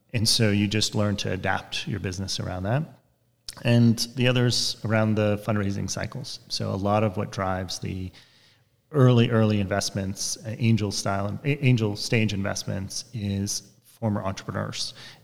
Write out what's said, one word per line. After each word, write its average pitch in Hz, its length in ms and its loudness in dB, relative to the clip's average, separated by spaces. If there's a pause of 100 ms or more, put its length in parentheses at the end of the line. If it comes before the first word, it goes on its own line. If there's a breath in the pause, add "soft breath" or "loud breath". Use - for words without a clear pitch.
(120)
and 110 160 0
so 110 220 4
you 104 160 4
just 104 300 0
learn 104 220 0
to - 140 -4
adapt 95 540 -4
your 113 140 -4
business 95 400 -6
around 92 240 -6
that. 123 180 0 (800)
And 120 340 6 (200)
the 123 100 2
other's 123 580 2
around 110 300 2
the 104 320 2
fundraising 101 420 -2
cycles. - 600 -8
So 104 240 -4
a - 40 -2
lot 101 280 2
of 98 120 -2
what 101 140 -4
drives 92 480 -4
the 95 320 -8 (840 loud breath)
early, 123 380 6
early 110 300 4
investments, 98 840 -2
uh, 110 140 -10
angel 107 320 2
style, 101 540 -4
a-, 143 200 0
angel 110 300 4
stage 107 400 0
investments 98 680 -6 (100)
is 101 480 -2 (220)
former 107 400 -4
entrepreneurs. 101 680 -6 (300 loud breath)